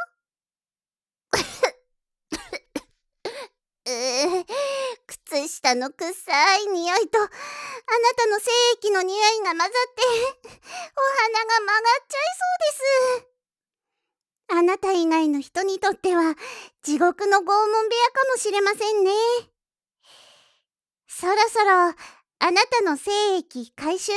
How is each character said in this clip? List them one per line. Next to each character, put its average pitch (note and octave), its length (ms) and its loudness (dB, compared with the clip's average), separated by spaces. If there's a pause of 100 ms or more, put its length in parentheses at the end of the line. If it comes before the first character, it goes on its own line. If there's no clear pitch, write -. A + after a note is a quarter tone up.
(3750)
う A#3+ 40 -10
ー、 C4 560 -2 (600)
靴 - 420 -6
下 - 260 0
の B3+ 160 -6
臭 F4 680 0
い G#4 100 -4
匂 F4 280 -2
い G4+ 120 0
と、 A4+ 100 2
あ G#4 40 4
な G4+ 60 -2 (880)
た A#4 100 2
の G#4+ 140 0
精 B4 100 -4 (260)
液 G#4 140 -2
の F#4+ 120 2
匂 F#4 140 -4
い G#4+ 240 2
が F#4 100 -2
混 E4 80 -4
ざ E4+ 80 2
っ G4+ 40 -4
て、 A4+ 40 -8 (1200)
お C#5+ 40 -2 (220)
鼻 A4 220 0
が A4+ 160 2
曲 G#4 60 -6
が G#4 140 2
っ - 20 -6 (260)
ち - 60 -14
ゃ C5+ 40 -4
い C#5+ 40 -2 (160)
そ F#5 60 -4 (760)
う - 20 -8
で - 60 -20
す。 - 80 -20 (1120)
あ F4 140 2
な F#4+ 160 4
た F#4+ 140 0
以 E4+ 140 2
外 D#4+ 220 2
の C#4+ 120 0
人 F4 220 -6
に F#4+ 180 -2
と G4+ 100 0
っ - 40 0
て F#4 200 -2
は、 D#4+ 220 2 (460)
地 D4 160 -2
獄 F4 280 0
の G4+ 120 4
拷 G4 40 -2
問 G4+ 260 2 (200)
部 A4 60 -2
屋 A#4+ 160 2
か C5+ 200 0
も B4+ 60 0
し G#4+ 160 -2
れ G#4 80 0
ま G4+ 140 2
せ G#4+ 180 -2
ん G#4 120 2
ね。 F#4+ 80 2 (1900)
そ - 200 -10
ろ G#4 220 2
そ A4+ 120 -2
ろ、 F4+ 340 4 (460)
あ E4 100 2
な F#4+ 160 4
た A#4 160 2
の E4 140 0
精 G4+ 140 -6 (260)
液 B3 360 -8
回 D#4+ 260 -4
収 G#4 180 -6